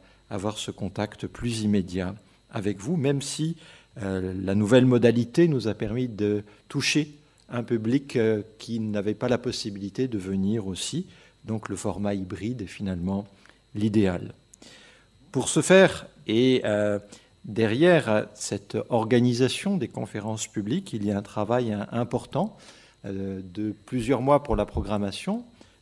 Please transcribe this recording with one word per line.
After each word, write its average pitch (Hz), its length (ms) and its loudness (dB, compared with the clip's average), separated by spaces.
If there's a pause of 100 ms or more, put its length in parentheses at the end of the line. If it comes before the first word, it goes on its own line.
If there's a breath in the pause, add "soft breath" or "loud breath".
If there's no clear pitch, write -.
(300 soft breath)
avoir 104 300 -4
ce - 100 -8
contact 101 560 -6
plus 117 360 -6
immédiat 95 520 0 (380 soft breath)
avec 101 260 -4
vous, 120 180 -4
même 139 280 0
si, 160 320 -4 (480 loud breath)
euh, 95 360 -4
la 95 140 -2
nouvelle 107 320 6
modalité 120 640 4
nous 123 200 0
a 104 60 0
permis 120 360 -4
de 104 340 0 (240 loud breath)
toucher 147 480 -2 (340 soft breath)
un 120 140 -6
public, 120 540 -2
euh, 110 260 2 (160)
qui 117 200 -6
n'avait 104 360 -2
pas 123 140 -2
la 117 100 2
possibilité 107 680 -6
de 113 120 -4
venir 95 480 -2
aussi. 92 400 -6 (380 loud breath)
Donc 110 240 -6
le 95 80 -4
format 101 360 -2
hybride 101 480 -6
est 90 60 -8
finalement 95 580 -4 (500 soft breath)
l'idéal. 104 580 2 (1000 loud breath)
Pour 131 180 -2
ce 160 120 2
faire, 185 460 6 (180)
et, 123 400 4
euh, 104 320 2 (480 loud breath)
derrière 113 880 4
cette - 420 -8 (140)
organisation 123 880 2
des 123 100 -4
conférences 110 600 -8
publiques, 123 460 -4
il 104 120 -6
y 104 60 0
a 101 60 0
un 101 40 -2
travail, 110 500 -2
hein, 104 200 -4
important, 127 680 -4 (480 loud breath)
euh, 98 340 -6 (140)
de 104 220 -6 (100)
plusieurs 123 360 0
mois 143 200 4
pour 110 140 0
la 104 100 2
programmation, 104 800 -4 (360 soft breath)